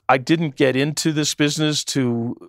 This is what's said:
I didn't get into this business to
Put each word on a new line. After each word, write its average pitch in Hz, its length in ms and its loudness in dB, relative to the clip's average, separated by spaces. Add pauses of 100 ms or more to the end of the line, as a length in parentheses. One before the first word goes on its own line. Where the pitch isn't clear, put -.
(100)
I 135 80 6
didn't 156 380 0
get 131 200 4
into 147 340 0
this 147 240 -2
business 151 500 0
to 120 520 -2 (120)